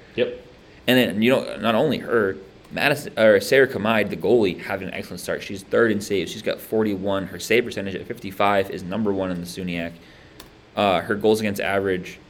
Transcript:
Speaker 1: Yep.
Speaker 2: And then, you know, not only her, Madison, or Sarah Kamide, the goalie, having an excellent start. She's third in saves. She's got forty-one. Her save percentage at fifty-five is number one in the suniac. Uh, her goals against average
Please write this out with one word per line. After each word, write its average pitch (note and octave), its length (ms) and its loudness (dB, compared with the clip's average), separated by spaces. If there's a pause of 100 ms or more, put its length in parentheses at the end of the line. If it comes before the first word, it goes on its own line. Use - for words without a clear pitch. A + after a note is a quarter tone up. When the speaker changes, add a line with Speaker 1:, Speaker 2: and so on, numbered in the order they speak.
(160)
Speaker 1:
Yep. - 240 -2 (480)
Speaker 2:
And B2+ 100 4
then, G#2 240 2
you A#2 100 4
know, C#2 260 -2
not A2+ 180 0
only C3 220 2
her, G2 400 0 (340)
Madison, C#3 460 -2
or A2 220 8
Sarah C3+ 280 6
Kamide, G#2+ 440 0
the F#2 60 -6
goalie, F#2 440 2
having F#2+ 280 -8
an - 40 -10
excellent F#2+ 280 -10
start. E2+ 200 -4
She's G2 220 -12
third A#2 280 4
in G#2 100 0
saves. F#2+ 300 -2
She's G#2+ 120 -12
got - 180 -4
forty-one. G2 640 -2
Her F2 120 -12
save A#2 260 -2
percentage G2 300 -8
at - 100 -10
fifty-five G2+ 640 0
is F2+ 140 -8
number G2+ 280 -2
one F#2+ 200 -2
in F2 80 -6
the F2 80 -10
suniac. E2+ 460 -8 (840)
Uh, G2 260 2
her G#2 140 -2
goals G#2+ 240 4
against G#2 220 -2
average F#2+ 580 -2 (100)